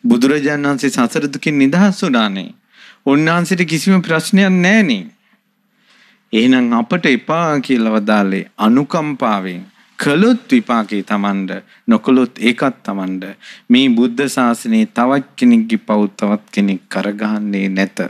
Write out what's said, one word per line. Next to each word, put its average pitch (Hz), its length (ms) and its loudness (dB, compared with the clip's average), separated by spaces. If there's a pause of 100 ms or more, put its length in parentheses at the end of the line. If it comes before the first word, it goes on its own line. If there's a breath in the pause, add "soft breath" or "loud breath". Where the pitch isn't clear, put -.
බුදුරජාන් 139 580 0
වහන්සේ 143 280 0
සසර 127 360 -2
දුකින් 143 320 -4
නිදහස් 180 440 2
වුණානේ. 107 520 -2 (480 soft breath)
උන්වහන්සේට 165 640 0
කිසිම 165 380 2
ප්‍රශ්නයක් 185 520 2
නෑනේ. 175 520 2 (1300 soft breath)
එහෙනම් 123 400 2
අපට 120 340 -2
එපා 156 540 0
කියලා 113 360 0
වදාළේ 101 480 0 (140)
අනුකම්පාවෙන්. 113 1040 -2 (340 soft breath)
කළොත් 208 500 2
විපාකේ 110 540 0
තමන්ට, 98 480 -4 (320 soft breath)
නොකළොත් 123 540 2
ඒකත් 123 440 -2
තමන්ට. 95 440 -8 (400 loud breath)
මේ 131 240 4
බුද්ධ 123 400 0
ශාසනයේ 117 580 0
තවත් 131 460 0
කෙනෙක්ගේ 113 460 2
පව් 107 220 -2 (100)
තවත් 104 400 -4
කෙනෙක් 98 360 -2
කරගහන්නේ 104 840 -4
නැත. 95 300 -4 (120)